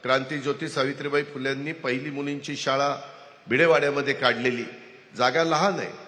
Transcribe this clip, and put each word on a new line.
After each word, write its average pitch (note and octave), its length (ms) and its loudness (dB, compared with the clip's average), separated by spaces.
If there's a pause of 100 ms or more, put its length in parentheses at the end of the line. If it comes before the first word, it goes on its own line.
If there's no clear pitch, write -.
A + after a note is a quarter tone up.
क्रांतीज्योती C#3 640 0
सावित्रीबाई C#3+ 560 0
फुलेंनी C3+ 480 -4
पहिली C3+ 380 -4
मुलींची C#3+ 460 -6
शाळा C#3 400 0 (520)
भिडेवाड्यामध्ये C#3+ 640 4
काढलेली, A#2+ 500 0 (540)
जागा C3+ 260 4
लहान E3 300 2
आहे - 340 -8